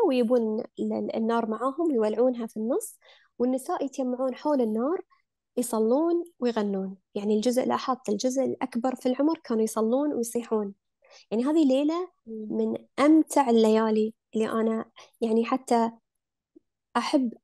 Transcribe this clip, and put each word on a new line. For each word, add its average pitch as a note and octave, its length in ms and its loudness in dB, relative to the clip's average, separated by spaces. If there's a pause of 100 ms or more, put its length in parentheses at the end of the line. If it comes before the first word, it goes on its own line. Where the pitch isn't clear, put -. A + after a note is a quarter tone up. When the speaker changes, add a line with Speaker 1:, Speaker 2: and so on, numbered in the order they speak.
Speaker 1:
ويبون A#3 520 2
ال-، - 340 -6
ال-، G#3+ 220 -4
النار A3+ 340 0
معاهم C4+ 420 -2
ويولعونها A3+ 560 0
في - 100 -14
النص، A#3+ 420 -4 (400)
والنساء C4 460 -2
يتجمعون B3+ 500 -4
حول D4 260 0
النار A#3+ 400 -2 (560)
يصلون B3 640 0 (160)
ويغنون. G3+ 560 -4 (200)
يعني G#3 200 0
الجزء، A#3+ 300 0
لاحظت A#3+ 440 -4
الجزء B3+ 340 -2
الأكبر B3+ 520 -4
في - 100 -20
العمر C#4+ 380 0
كانوا A3 200 -2
يصلون A#3 500 -2
ويصيحون. A3+ 600 -4 (580)
يعني A#3 140 0
هذه D#4 200 4
ليلة D4 420 2 (200)
Speaker 2:
مم. A3 220 -12
Speaker 1:
من A3 260 -2 (300)
أمتع D4+ 440 4
الليالي A3 640 4 (220)
اللي A3 140 -2
أنا A3 360 -2 (360)
يعني A3+ 240 2
حتى A#3 460 2 (1080)
أحب A#3+ 360 0 (100)